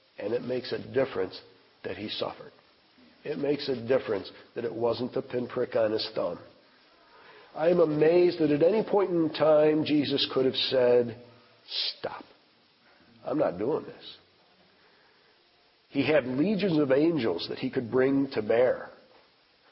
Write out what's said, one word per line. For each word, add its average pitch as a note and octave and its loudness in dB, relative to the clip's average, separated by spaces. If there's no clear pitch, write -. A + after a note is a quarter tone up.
And G#2 -6
it G2+ -4
makes B2 -6
a A2+ -4
difference F#2+ -4
that F#2 -8
he G#2 -10
suffered. - -10
It C#3+ -8
makes C#3+ -2
a C3+ -2
difference A2+ -2
that A#2 -8
it A2+ -6
wasn't A#2 -2
the - -4
pinprick A#2+ -4
on A2+ 2
his G#2+ -2
thumb. F2 -4
I D#3+ 2
am F3 4
amazed E3 4
that D3+ 2
at D3 2
any G3+ 4
point F#3+ 2
in E3 0
time, D3+ 4
Jesus C3+ 0
could C3 2
have B2+ 0
said, B2 2
"Stop." - -10
I'm B2+ -2
not F2+ -2
doing B2+ -2
this. - -18
He C#3 -2
had C#3+ 2
legions E3 0
of C#3 2
angels C3 0
that A#2+ -10
he C3 -4
could A#2+ -6
bring C3+ 2
to A2+ -2
bear. A#2 0